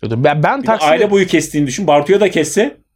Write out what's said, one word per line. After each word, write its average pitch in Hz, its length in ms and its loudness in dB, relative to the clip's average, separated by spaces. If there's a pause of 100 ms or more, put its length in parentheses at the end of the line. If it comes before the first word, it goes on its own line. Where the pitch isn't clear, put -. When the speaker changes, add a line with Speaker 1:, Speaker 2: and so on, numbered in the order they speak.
Speaker 1:
Ben, 139 400 0
ben 220 140 0
Speaker 2:
Bir 277 60 -8
de - 40 -10
Speaker 1:
takside 156 240 0
Speaker 2:
aile 196 200 2
boyu 196 160 2
kestiğini 151 400 -2
düşün. 160 200 -4
Bartu'ya 147 320 2
da 196 120 2
kesse, 185 460 -2 (180)